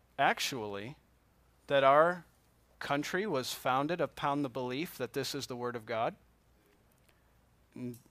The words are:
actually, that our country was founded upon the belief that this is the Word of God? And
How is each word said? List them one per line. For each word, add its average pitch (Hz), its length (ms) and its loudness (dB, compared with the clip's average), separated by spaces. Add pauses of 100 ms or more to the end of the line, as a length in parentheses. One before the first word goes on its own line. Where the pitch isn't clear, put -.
(180)
actually, 120 760 -2 (720)
that 139 180 4
our 160 400 8 (560)
country 151 460 -2
was 131 260 -2
founded 143 480 0
upon 143 420 -2
the 139 60 -2
belief 127 500 -6
that 123 140 -6
this 135 220 -4
is 139 120 -8
the 127 100 -8
Word 120 200 -6
of 110 100 -12
God? 117 280 -2 (1600)
And 123 220 -10 (140)